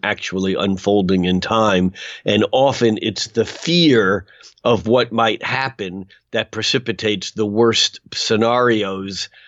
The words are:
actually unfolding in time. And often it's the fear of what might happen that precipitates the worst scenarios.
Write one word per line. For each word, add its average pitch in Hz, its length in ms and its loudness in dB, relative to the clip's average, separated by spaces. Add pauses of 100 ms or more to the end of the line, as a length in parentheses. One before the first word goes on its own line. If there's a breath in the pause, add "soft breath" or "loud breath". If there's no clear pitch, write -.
actually 98 540 -2
unfolding 95 680 0
in 90 140 2
time. 98 520 2 (320 loud breath)
And 104 260 2
often 123 520 2
it's - 260 -6
the 113 160 0
fear 117 800 2 (380 loud breath)
of 110 240 2
what 120 240 2
might 113 320 0
happen 104 640 -6 (260 soft breath)
that 110 180 -4
precipitates 107 800 -4
the 107 140 -2
worst 113 540 2 (120)
scenarios. 107 1160 0 (200 soft breath)